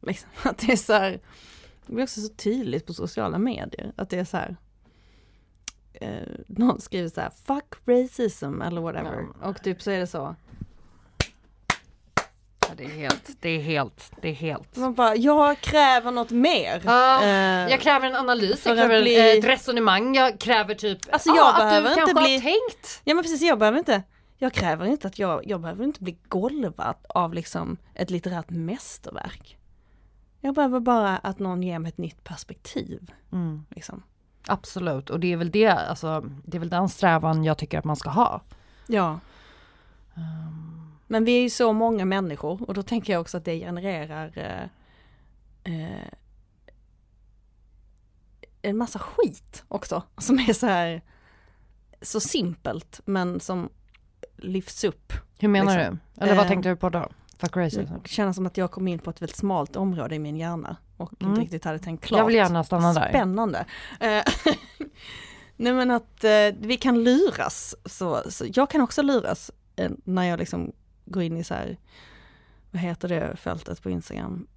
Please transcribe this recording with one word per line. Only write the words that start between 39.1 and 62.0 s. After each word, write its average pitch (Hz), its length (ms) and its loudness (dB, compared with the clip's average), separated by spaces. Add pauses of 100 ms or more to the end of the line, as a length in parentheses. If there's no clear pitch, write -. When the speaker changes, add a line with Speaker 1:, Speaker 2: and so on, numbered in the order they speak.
Speaker 2:
Ehm. 160 560 -12 (360)
Speaker 1:
Men 220 180 2
vi 247 120 6
är 247 40 6
ju 247 80 2
så 233 240 2
många 220 320 2
människor, 185 600 -4
och 196 60 -8
då 196 100 -6
tänker 208 300 -4
jag 170 80 0
också 170 160 -8
att 165 80 -8
det 165 140 -4
genererar, 170 800 -8
eh, - 1400 -14
eh, 160 340 -10 (2500)
en 208 160 -2
massa 233 220 -4
skit - 680 -4
också, - 360 -6 (140)
som 262 220 2
är 240 140 2
så 254 140 0
här, 170 340 0 (1000)
så - 180 -6
simpelt, 175 840 -4
men 180 340 -2
som 180 300 -6 (680)
lyfts 185 460 -8
upp. - 300 -4 (260)
Speaker 2:
Hur 214 80 2
menar 196 300 4
Speaker 1:
Liksom. 160 220 -2 (160)
Speaker 2:
du? - 100 -8
Eller 202 100 4
vad 202 100 6
Speaker 1:
Eh. 180 40 -2
Speaker 2:
tänkte 185 200 0
du 180 60 0
på 185 140 -2
då? 170 200 -4 (280)
Fuck 170 200 -4
racism. 175 360 -2 (100)
Speaker 1:
Det - 60 -18
känns 196 260 -2
som 190 100 -4
att 180 120 -6
jag 185 140 -2
kom 190 160 -6
in 170 120 -4
på - 100 -12
ett - 120 -12
väldigt - 160 -10
smalt 175 380 -2
område 170 400 -4
i 151 40 -6
min 151 180 -8
hjärna 165 380 -8 (220)
och 170 240 -12
Speaker 2:
Mm. 180 100 0
Speaker 1:
inte 214 100 2
riktigt 165 240 -6
hade 156 140 -6
tänkt 165 240 -10